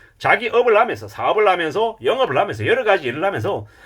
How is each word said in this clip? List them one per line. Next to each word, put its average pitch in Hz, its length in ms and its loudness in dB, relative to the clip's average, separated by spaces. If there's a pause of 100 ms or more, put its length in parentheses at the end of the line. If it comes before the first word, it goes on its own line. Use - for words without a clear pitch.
(180)
자기 208 320 0
업을 226 280 4
하면서, 139 300 0
사업을 175 400 0
하면서, 180 560 0
영업을 180 340 0
하면서, 156 280 -2
여러 233 180 0
가지 190 240 0
일을 143 160 -6
하면서 160 420 -4 (200)